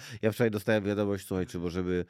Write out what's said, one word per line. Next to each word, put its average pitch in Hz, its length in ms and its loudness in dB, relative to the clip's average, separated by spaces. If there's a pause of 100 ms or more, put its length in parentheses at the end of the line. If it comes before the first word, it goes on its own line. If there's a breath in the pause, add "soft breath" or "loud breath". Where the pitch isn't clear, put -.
(220 loud breath)
Ja 107 100 4
wczoraj 117 180 2
dostałem 107 340 2
wiadomość, 101 420 0
słuchaj, 92 200 -2
czy 90 120 -8
możemy 90 520 0